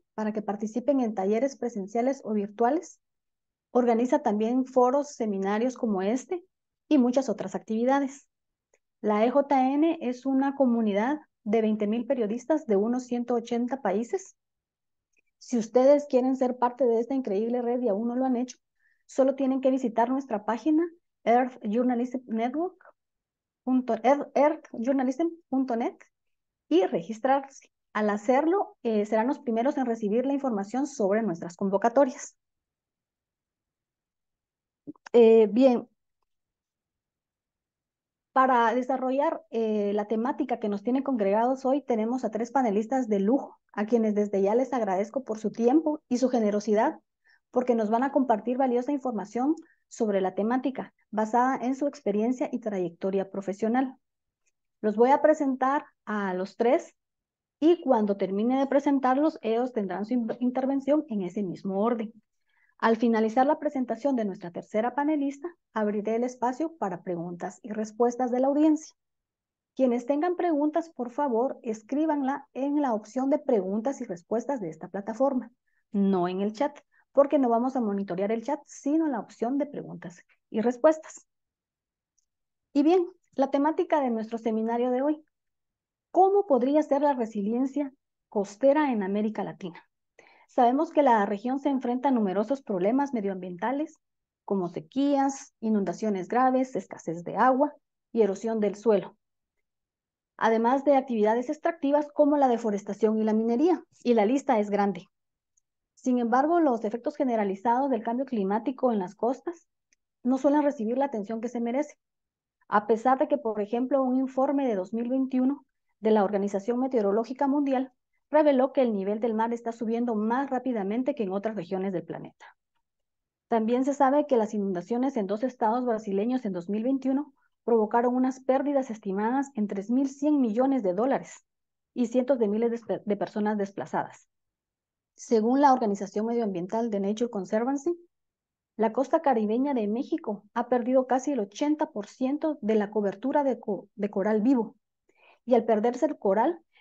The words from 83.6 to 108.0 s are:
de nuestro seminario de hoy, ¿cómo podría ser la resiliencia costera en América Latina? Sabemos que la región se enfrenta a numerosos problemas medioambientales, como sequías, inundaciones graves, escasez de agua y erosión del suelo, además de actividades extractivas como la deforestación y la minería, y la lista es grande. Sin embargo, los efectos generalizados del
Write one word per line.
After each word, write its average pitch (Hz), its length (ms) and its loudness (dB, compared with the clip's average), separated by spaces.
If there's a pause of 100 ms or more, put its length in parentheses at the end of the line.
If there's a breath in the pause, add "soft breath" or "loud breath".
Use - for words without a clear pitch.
de 254 100 0
nuestro 220 260 -4
seminario 226 540 -2
de 247 100 0
hoy, 302 240 -2 (840)
¿cómo 392 340 4
podría 285 380 2
ser 277 180 0
la 285 120 4
resiliencia 247 800 -4 (380)
costera 277 640 2
en 214 100 -2
América 208 420 -2
Latina? 160 380 -12 (680 soft breath)
Sabemos 269 440 2
que 302 100 2
la 233 240 6
región 214 320 -4
se 277 120 -2
enfrenta 254 400 0
a - 20 2
numerosos 214 500 0
problemas 240 540 0
medioambientales, 196 840 -6 (480)
como 185 240 -2
sequías, 269 880 -2
inundaciones 202 680 -2
graves, 254 480 2
escasez - 480 -8
de 170 120 -10
agua 262 380 2 (380)
y 233 100 2
erosión 214 380 0
del 202 160 0
suelo, 202 420 0 (1200)
además 226 500 2
de 285 100 6
actividades 240 540 0
extractivas 294 640 0
como 294 240 4
la 277 100 4
deforestación 220 680 0
y 220 60 0
la 214 100 2
minería, 240 500 2 (200)
y 240 100 4
la 208 140 4
lista 262 320 2
es 208 100 0
grande. 202 380 0 (880)
Sin 247 240 0
embargo, 269 400 2
los 240 260 2
efectos 233 320 -6
generalizados 233 720 0
del 220 140 -2